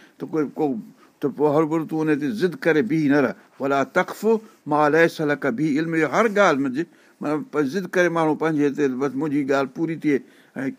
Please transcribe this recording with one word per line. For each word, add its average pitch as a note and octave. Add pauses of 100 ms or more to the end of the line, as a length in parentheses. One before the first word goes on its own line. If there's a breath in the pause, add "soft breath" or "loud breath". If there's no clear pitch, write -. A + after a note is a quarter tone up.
(180 soft breath)
ته C3+
ڪوئي، D#3
ڪو، C#3+ (460 soft breath)
ته D3
پوءِ C#3
هرڀرو D#3+
تون D#3
ان D3+
تي D3
ضد D#3
ڪري D#3
بيهي D3+
نه D3
رهه. A2+ (260 soft breath)
"ولا C3+
تقف F3+ (400 loud breath)
ما D3+
ليس E3
لك D3
به C3+ (100)
علم"، E3
اهو D#3
هر G#3+
ڳالهه F#3+
منجهي، C#3 (360 soft breath)
معنيٰ، D3 (100)
پر D3+
ضد F3
ڪري F3+
ماڻهو D#3+
پنهنجي D3+
هتي، C#3
بس B2+
منهنجي D3
ڳالهه C3+
پوري E3
ٿئي، ۽ D3 (600 soft breath)